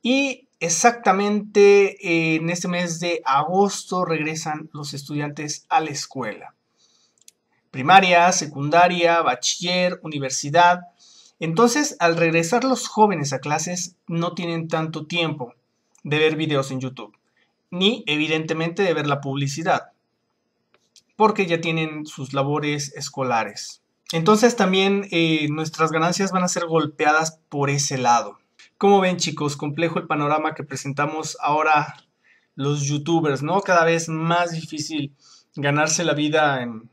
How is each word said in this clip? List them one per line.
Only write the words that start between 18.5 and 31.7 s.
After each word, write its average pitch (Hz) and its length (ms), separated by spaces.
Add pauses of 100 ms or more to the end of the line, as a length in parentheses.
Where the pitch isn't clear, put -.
de 175 120
ver 147 120
la 143 140
publicidad, 143 680 (1200)
porque 208 320
ya 165 140
tienen 160 460
sus 131 260
labores 147 640
escolares. 120 880 (300)
Entonces, 214 440
también, 196 540
eh, 160 400
nuestras 156 420
ganancias 175 400
van 180 120
a 180 40
ser 175 160
golpeadas 156 760 (120)
por 139 180
ese 143 300
lado. 110 400 (400)
Como 202 220
ven, 185 180
chicos, 147 400
complejo 160 400
el 170 80
panorama 151 480
que 143 100
presentamos 147 800
ahora 151 540 (580)